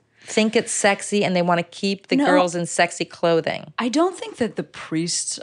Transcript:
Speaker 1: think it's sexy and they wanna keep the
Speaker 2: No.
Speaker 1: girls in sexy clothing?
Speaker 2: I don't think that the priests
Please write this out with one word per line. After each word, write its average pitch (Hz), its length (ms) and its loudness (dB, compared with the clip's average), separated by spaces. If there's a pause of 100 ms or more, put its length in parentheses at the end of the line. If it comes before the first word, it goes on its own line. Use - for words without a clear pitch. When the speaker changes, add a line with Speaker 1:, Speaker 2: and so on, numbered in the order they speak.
(260)
Speaker 1:
think 220 300 2
it's 226 160 0
sexy 202 540 0
and 185 100 0
they 180 60 4
wanna 175 220 2
keep 196 440 -6
the - 100 0
Speaker 2:
No. 285 80 4
Speaker 1:
girls 180 300 4
in 175 120 -2
sexy 170 360 0
clothing? 165 760 -2
Speaker 2:
I 233 100 -2
don't 339 280 2
think 440 200 -12
that 214 200 -4
the 190 60 -2
priests - 800 -6